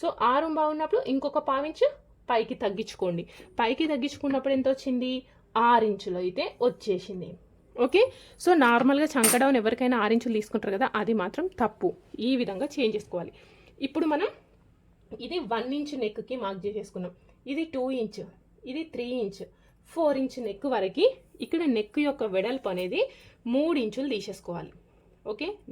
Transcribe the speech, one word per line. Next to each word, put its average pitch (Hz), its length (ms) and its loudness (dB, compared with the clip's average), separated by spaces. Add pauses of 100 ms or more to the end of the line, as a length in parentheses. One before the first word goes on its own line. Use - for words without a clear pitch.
So, 330 60 -2 (240)
ఆరుంబావు 311 440 2
ఉన్నప్పుడు 311 260 0 (120)
ఇంకొక 285 260 -2 (120)
పావించు 302 360 0 (420)
పైకి 233 340 0
తగ్గించుకోండి. 190 600 -4 (360)
పైకి 247 340 2
తగ్గించుకున్నప్పుడు 269 640 -2
ఎంత 262 180 0
వచ్చింది? 254 360 -2 (580)
ఆరు 226 220 6
ఇంచులు 190 320 -4
అయితే 180 200 -2 (220)
వచ్చేసింది. 185 640 -2 (560)
ఓకే, 359 160 4 (420)
so 349 80 6 (140)
నార్మల్గా 254 480 6
చంక 247 280 4
డౌన్ 269 200 6
ఎవరికైనా 240 420 2
ఆరు 311 120 4
ఇంచులు 233 240 0
తీసుకుంటారు 208 360 -4
కదా, 240 120 2 (120)
అది 214 220 0
మాత్రం 285 240 -4 (160)
తప్పు. 214 280 0 (380)
ఈ - 20 2 (120)
విధంగా 196 340 -4
చేంజ్ 220 220 0
చేసుకోవాలి. 175 340 -8 (560)
ఇప్పుడు 330 260 -2
మనం 359 160 0 (960)
ఇది 330 120 -6 (160)
వన్ 233 240 -2
ఇంచ్ 294 160 -6 (100)
నెక్కి 214 400 -6
మార్క్ 196 240 -6
చేసేసుకున్నాం, 185 460 -8 (380)
ఇది 320 120 -4 (120)
టూ 254 80 -2 (180)
ఇంచ్, 208 200 -6 (500)
ఇది 311 120 -8 (100)
త్రీ 240 140 -6 (160)
ఇంచ్, 196 180 -8 (520)
ఫోర్ 294 280 2
ఇంచ్ 262 160 -4 (100)
నెక్ 196 280 -6
వరకు 196 300 2 (400)
ఇక్కడ 330 180 -2 (120)
నెక్ 214 320 -2
యొక్క 277 160 0 (120)
వెడల్పు 233 360 0
అనేది 180 300 -2 (540)
మూడు 311 280 2
ఇంచులు 262 320 -4
తీసేసుకోవాలి. 185 560 -10 (600)
ఓకే, 294 160 -6 (240)